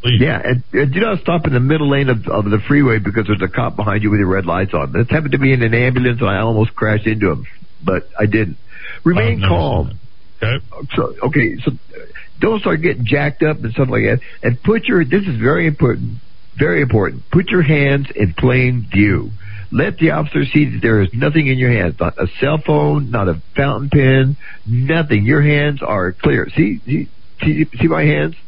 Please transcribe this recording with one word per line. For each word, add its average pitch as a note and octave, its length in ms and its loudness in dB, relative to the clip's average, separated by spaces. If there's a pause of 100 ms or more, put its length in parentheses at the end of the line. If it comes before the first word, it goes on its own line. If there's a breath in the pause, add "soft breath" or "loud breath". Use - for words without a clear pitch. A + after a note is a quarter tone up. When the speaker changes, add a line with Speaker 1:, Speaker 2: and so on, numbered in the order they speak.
Speaker 1:
Please. B2 200 2
Speaker 2:
Yeah, C3+ 220 0
and, B2+ 200 0 (100)
and C3+ 200 0
do F3 60 -2
not G#3+ 220 0
stop E3+ 240 0
in D3 80 0
the B2 60 2
middle D3 300 2
lane C#3 200 2
of, A2+ 180 0
of G#2 180 -2
the G#2 220 2
freeway C#3 320 4
because G2+ 280 -2
there's G2+ 140 0
a F#2+ 120 -2
cop B2 220 -4
behind G#2 280 -2
you G#2+ 80 2
with G#2 80 2
your F#2+ 100 2
red F#2 160 0
lights F#2 280 -2
on. E2 200 -2
This A#2 160 2
happened D3+ 240 0
to C#3+ 40 0
me C3+ 160 4
in B2 100 2
an A2+ 120 2
ambulance, B2 460 2
and G#2 80 0
I G2 100 0
almost A2 360 2
crashed G#2+ 320 0
into G#2+ 240 2
him, G2+ 140 -4 (380)
but F#2 240 2 (100)
I G#2+ 80 2
didn't. G#2 320 0 (460 loud breath)
Remain E3 320 2
Speaker 1:
I've - 40 -4
never G3 100 2
Speaker 2:
calm. C#3 380 2
Speaker 1:
seen - 120 -8 (420)
that. A#2 200 -2 (120)
Okay. - 220 -10
Speaker 2:
So, - 200 -2 (120)
okay, C3 360 2
so D3 80 0 (680 loud breath)
don't G#3+ 200 2
start E3+ 220 0
getting B2+ 240 0
jacked C#3+ 360 0
up D#3 220 2
and A2+ 100 -4
stuff C3+ 160 0
like A2 140 0
that. G#2 160 2 (240 loud breath)
And A#2+ 180 0
put A3 240 2
your, F3+ 200 2
this G3 180 0
is C3+ 160 -4
very D#3 260 2
important, A#2 540 0 (380)
very D#3+ 240 2
important, A#2 500 0
put F#3 180 4
your F3+ 140 4
hands C#3 520 2
in F#2 220 0
plain B2+ 560 2
view. G2 380 2 (400 loud breath)
Let E3+ 260 0
the D#3+ 140 4
officer D3+ 340 -2
see D3 200 4
that A2+ 180 -4
there A2 180 4
is F#2 120 2
nothing D3 340 0
in C3 100 0
your B2+ 140 2
hands, F2+ 280 0
not E2+ 220 -2
a F2 60 -2 (120)
cell D3+ 240 0
phone, D3 460 2
not G#2+ 180 0
a E2 140 -2 (140)
fountain C#3 340 0
pen, C3+ 480 4 (300 loud breath)
nothing. C3 580 2
Your D3 160 4
hands D3 400 2
are F#2 300 -2
clear. - 440 0
See, - 300 2
see, C#3+ 220 -2 (340)
see, D#3 240 2 (140)
see E3 80 2
my D#3+ 160 0
hands? D3+ 320 0 (120)